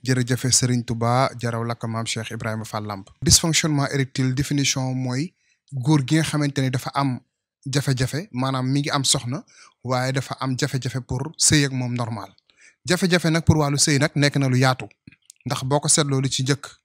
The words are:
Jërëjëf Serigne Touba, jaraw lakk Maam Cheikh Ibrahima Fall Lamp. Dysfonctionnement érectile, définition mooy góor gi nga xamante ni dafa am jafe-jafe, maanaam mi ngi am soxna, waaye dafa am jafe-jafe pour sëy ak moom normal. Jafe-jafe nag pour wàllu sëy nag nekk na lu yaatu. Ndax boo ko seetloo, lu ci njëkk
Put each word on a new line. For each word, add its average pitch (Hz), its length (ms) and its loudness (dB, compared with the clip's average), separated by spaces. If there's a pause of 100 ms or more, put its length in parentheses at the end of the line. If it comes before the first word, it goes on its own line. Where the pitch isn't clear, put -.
Jërëjëf 123 480 0
Serigne 123 320 2
Touba, 120 460 2 (100)
jaraw 117 240 -4
lakk 117 240 -6
Maam 113 180 -6
Cheikh 110 260 -8
Ibrahima 110 340 -6
Fall 107 200 -8
Lamp. 98 240 -10 (140)
Dysfonctionnement 147 680 2
érectile, 131 400 0
définition 135 600 -2
mooy 127 400 -4 (400)
góor 143 320 2
gi 151 100 0
nga 160 80 4
xamante 147 380 -2
ni 131 80 0
dafa 127 240 -4
am 139 260 0 (460)
jafe-jafe, 135 680 -2
maanaam 127 340 -2
mi 139 140 2
ngi 143 80 -4
am 139 140 0
soxna, 135 400 -2 (400)
waaye 127 280 0
dafa 131 300 -4
am 131 180 -2
jafe-jafe 131 480 -4
pour - 300 -4
sëy 147 280 4
ak 135 60 -4
moom 127 220 -2
normal. 113 420 -6 (500)
Jafe-jafe 170 460 2
nag 160 140 2
pour 160 120 6
wàllu 143 200 2
sëy 143 220 4
nag 151 160 2
nekk 143 240 4
na 135 100 2
lu 127 80 4
yaatu. 127 300 2 (580)
Ndax - 180 -4
boo 139 160 0
ko 156 80 -4
seetloo, 139 340 2
lu 135 60 0
ci 131 160 -2
njëkk 139 240 0 (180)